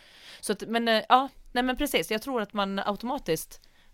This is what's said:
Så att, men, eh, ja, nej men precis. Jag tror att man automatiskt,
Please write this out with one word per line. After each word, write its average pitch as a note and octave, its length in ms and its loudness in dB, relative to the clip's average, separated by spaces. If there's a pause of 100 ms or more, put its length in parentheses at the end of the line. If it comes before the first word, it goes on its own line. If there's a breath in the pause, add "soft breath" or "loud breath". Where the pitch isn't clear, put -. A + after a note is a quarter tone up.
(400 loud breath)
Så - 120 -4
att, G3 160 -4
men, A#3 200 0
eh, A3 200 4
ja, C4 200 8 (240)
nej A#3+ 120 2
men B3+ 120 0
precis. C4+ 340 0
Jag A3 120 0
tror B3+ 200 -4
att G3+ 100 -8
man G3 260 -2
automatiskt, A#3+ 840 -4 (340 soft breath)